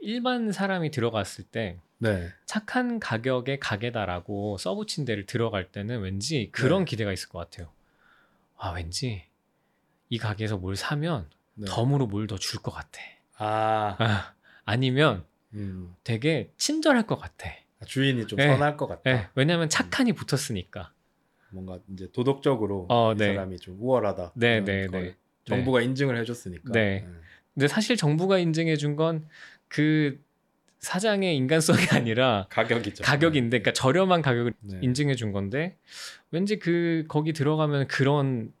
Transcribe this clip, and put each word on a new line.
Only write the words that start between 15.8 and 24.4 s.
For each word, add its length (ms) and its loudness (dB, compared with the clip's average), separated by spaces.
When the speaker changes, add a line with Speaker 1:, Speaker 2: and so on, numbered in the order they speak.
Speaker 1:
되게 540 -2
친절할 500 2
것 120 -2
같아. 300 -12
Speaker 2:
아, 60 -20
주인이 420 0
좀 100 -6
Speaker 1:
네. 100 4
Speaker 2:
선할 300 4
것 100 -4
같다. 160 -10
Speaker 1:
네. 320 2
왜냐면 300 2
Speaker 2:
음. 40 0
Speaker 1:
착한이 440 2
붙었으니까. 800 -6
Speaker 2:
뭔가 300 -12
이제 180 -12
도덕적으로 760 0
Speaker 1:
어, 240 6
Speaker 2:
이 40 -2
Speaker 1:
네. 160 4
Speaker 2:
사람이 260 -6
좀 200 -16
우월하다. 560 0
Speaker 1:
네, 200 4